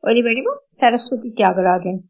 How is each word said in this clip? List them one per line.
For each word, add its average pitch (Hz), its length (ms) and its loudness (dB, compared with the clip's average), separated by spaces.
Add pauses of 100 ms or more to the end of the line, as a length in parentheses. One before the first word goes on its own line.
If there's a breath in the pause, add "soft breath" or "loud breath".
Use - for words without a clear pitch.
ஒலிவடிவம் 240 600 0
சரஸ்வதி 240 680 0
தியாகராஜன் 185 640 0 (120)